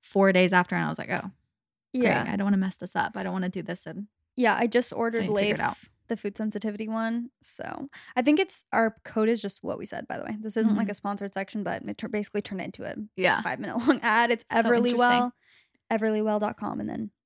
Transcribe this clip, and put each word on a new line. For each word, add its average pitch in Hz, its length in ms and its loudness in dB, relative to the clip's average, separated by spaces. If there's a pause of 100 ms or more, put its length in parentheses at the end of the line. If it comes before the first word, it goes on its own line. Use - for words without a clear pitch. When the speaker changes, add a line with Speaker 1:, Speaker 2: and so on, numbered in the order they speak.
Speaker 1:
four 196 300 4
days 185 220 6
after, 180 220 4
and 170 100 0
I 151 40 -2
was 160 100 -6
like, - 120 -10
"Oh, 185 200 -4 (640)
great. 247 140 2
Speaker 2:
Yeah. 143 180 2
Speaker 1:
I - 80 -2
don't 202 100 0
wanna 202 120 4
mess 190 200 -2
this - 180 -12
up. 180 200 -2
I 196 80 -6
don't 185 100 -4
wanna 185 160 -4
do 180 140 -8
this." - 240 -8
And 196 200 -12 (280)
Speaker 2:
Yeah, 233 200 4
I 240 120 0
just 240 220 2
Speaker 1:
so - 80 -8
I - 20 -4
Speaker 2:
ordered 226 220 0
Speaker 1:
need 190 80 0
to 208 60 0
figure 208 200 2
it - 60 -4
out. - 160 -2
Speaker 2:
Leif, - 120 -20 (200)
the 226 80 -2
food 202 200 -8
sensitivity 214 500 -4
one. 226 440 -4 (100)
So - 480 -10 (260)
I 254 60 2
think 294 180 6
it's, - 320 -4
our 226 320 2
code 220 260 0
is 226 120 0
just 202 220 -8
what - 160 -6
we - 60 -10
said, - 220 -10
by - 100 -6
the - 80 -8
way. 214 140 -8
This 214 180 -6
isn't, 220 180 4
like, 226 100 0
Speaker 1:
Mm-hmm. 196 60 -4
Speaker 2:
a 202 40 -4
sponsored 202 380 -6
section, 196 300 -6
but - 240 -4
it 202 100 -8
tur-, 220 120 -8
basically 208 340 -4
turned 190 180 -8
into - 240 -10
a - 100 -8 (200)
Speaker 1:
Yeah. 180 260 2
Speaker 2:
five-minute - 360 -4
<laughs> 240 100 2
long 269 140 4
ad. 233 300 4
It's 226 220 0
Speaker 1:
So 226 100 6
Speaker 2:
Everlywell, 233 280 4
Speaker 1:
interesting. 247 400 4 (600)
Speaker 2:
everlywell 214 480 0
dot 208 180 -2
com, - 220 -6
and 214 100 -4
then 220 220 -6 (140)